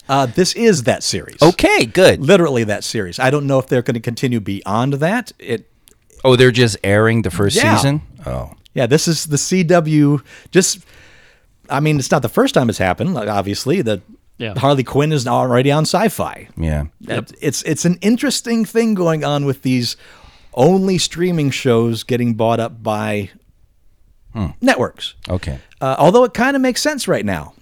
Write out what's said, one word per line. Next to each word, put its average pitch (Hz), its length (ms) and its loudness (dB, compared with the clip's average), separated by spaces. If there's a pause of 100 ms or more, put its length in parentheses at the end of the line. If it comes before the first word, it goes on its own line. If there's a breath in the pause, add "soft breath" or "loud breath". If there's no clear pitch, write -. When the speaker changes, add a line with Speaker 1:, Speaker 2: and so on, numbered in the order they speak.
Speaker 1:
Uh, 139 180 0
this 175 280 0
is 208 300 2
that 117 200 0
series. - 380 -8
Speaker 2:
Okay, 185 440 4
good. 180 360 4
Speaker 1:
Literally 143 420 4
that 104 220 -4
series. 98 340 -6
I 131 100 2
don't 143 160 0
know 135 140 2
if 127 80 -2
they're 127 140 2
gonna 120 180 -4
continue 120 400 -4
beyond 101 560 -4
that. 170 420 -4
It - 320 -8 (540)
Speaker 2:
Oh, 127 140 6
they're 127 140 2
just 113 300 0
airing 110 420 2
the 95 60 -4
first 101 280 0
Speaker 1:
Yeah. 262 180 2
Speaker 2:
season? 139 260 0 (240)
Oh. - 260 -8 (220)
Speaker 1:
Yeah, 131 120 0
this 143 240 2
is 156 160 -4
the 147 120 -2
C 185 260 0
W. 151 560 2 (320 loud breath)
Just, 190 280 0 (920 soft breath)
I 139 120 -2
mean, 151 180 2
it's 127 120 -6
not 156 100 2
the - 80 -4
first 254 240 0
time 131 160 2
it's 101 100 -2
happened, 98 360 0
like, 110 120 -6
obviously. 104 540 -2
The 107 200 -2 (360)
Speaker 3:
Yeah. 110 200 -10
Speaker 1:
Harley 135 280 2
Quinn 147 260 0
is 131 160 -2
already 127 460 2
on 156 100 0
Sci-Fi. 165 720 -2
Speaker 2:
Yeah. 78 300 -2 (200)
Speaker 1:
It, - 360 -8
it's, 143 220 -4
it's 151 200 -4
an 175 180 2
interesting 233 600 0
thing 226 300 0
going 160 320 0
on 143 180 -2
with 135 200 -2
these 127 340 -2 (560 soft breath)
only 190 440 4
streaming 165 540 -2
shows 117 520 0
getting 120 320 -2
bought 113 260 0
up 113 200 -10
by 107 480 -4 (1040)
Speaker 2:
Hmm. 104 140 -4 (140)
Speaker 1:
networks. 196 540 -2 (140)
Speaker 2:
Okay. 85 280 -6 (240)
Speaker 1:
Uh, 135 160 -2
although 202 260 6
it 247 100 0
kinda 277 260 0
makes 254 220 -2
sense 302 260 -4
right 120 180 -2
now 85 360 -6